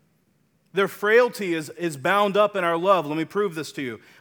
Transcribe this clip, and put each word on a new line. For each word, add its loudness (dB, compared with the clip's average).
Their 0
frailty 2
is, -6
is -6
bound 2
up 2
in -2
our 0
love. 2
Let -6
me -2
prove -4
this -10
to -8
you. -8